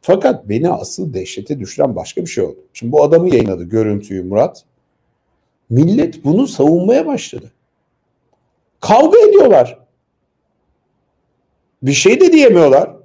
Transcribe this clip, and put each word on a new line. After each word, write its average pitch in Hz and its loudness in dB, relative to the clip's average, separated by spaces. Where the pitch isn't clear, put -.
Fakat 196 -2
beni 123 -2
asıl 165 -8
dehşete - -10
düşüren 117 -6
başka - -10
bir 170 -10
şey 104 -6
oldu. 78 -12
Şimdi 117 -10
bu 147 2
adamı 165 2
yayınladı 107 -2
görüntüyü 101 -6
Murat. 101 -4
Millet 190 -2
bunu 190 0
savunmaya 180 -2
başladı. 233 -12
Kavga 311 2
ediyorlar. 262 4
Bir 131 -2
şey 202 2
de 359 6
diyemiyorlar. 175 4